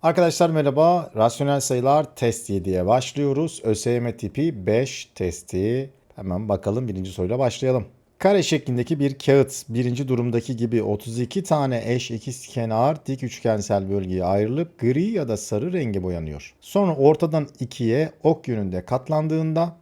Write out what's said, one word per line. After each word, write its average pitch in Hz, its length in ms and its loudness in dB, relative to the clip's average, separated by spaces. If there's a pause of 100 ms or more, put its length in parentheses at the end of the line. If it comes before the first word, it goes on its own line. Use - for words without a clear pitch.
Arkadaşlar 170 460 4
merhaba. 156 640 4
Rasyonel 139 440 2
sayılar 135 560 2
test - 340 -2
yediye 92 360 0
başlıyoruz. 139 800 0
Ö 110 120 2
S 120 160 -2
Y 120 80 2
M 120 180 -4
tipi 113 500 -4
beş 123 480 -2
testi. 101 760 -2 (260)
Hemen 95 340 -6
bakalım, 107 380 -2
birinci 92 240 -6
soruyla 92 280 -4
başlayalım. 127 460 0 (320)
Kare 190 260 4
şeklindeki 131 560 -2
bir 135 180 0
kağıt 135 520 2
birinci 123 380 -2
durumdaki 120 480 0
gibi 113 280 0
otuz 104 360 -4
iki 123 240 -4
tane 135 420 0
eş 123 260 -2
ikizkenar 120 920 -2
dik 135 180 -6
üçgensel 104 680 -2
bölgeye 92 340 -2
ayrılıp 110 560 0
gri 127 240 2
ya 196 240 -2
da 107 100 -2
sarı 117 360 -4
renge 113 300 -2
boyanıyor. 82 580 -8
Sonra 190 340 0
ortadan 151 520 4 (120)
ikiye 127 520 0 (120)
ok 160 240 2
yönünde 95 380 -4
katlandığında 156 960 -2